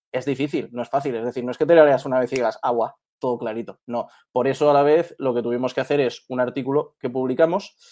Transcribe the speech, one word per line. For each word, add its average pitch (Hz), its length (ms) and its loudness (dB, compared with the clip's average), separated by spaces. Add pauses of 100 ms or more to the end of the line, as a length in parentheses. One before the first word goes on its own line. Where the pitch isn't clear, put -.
(120)
es 127 140 -6
difícil, 143 460 -4
no 120 100 -8
es 120 80 -10
fácil. 139 260 -2
Es 113 100 -6
decir, 123 180 -6
no 123 80 -6
es 123 60 -10
que 156 80 2
te 170 100 6
la 160 80 10
leas 139 220 4
una 127 140 -2
vez 123 120 -2
y 135 60 -2
digas, 113 260 -2
"Agua, 120 320 -2 (240)
todo 123 180 -4
clarito". 113 480 -10
No. 117 220 -6 (240)
Por 123 160 0
eso, 147 240 2
a - 20 6
la 143 80 6
vez, 156 380 2
lo 131 160 -2
que 120 80 -2
tuvimos 123 300 -4
que 135 80 -2
hacer 143 180 -2
es 127 300 -2
un 127 100 -4
artículo 135 600 -4
que - 80 -6
publicamos 131 680 -2 (160)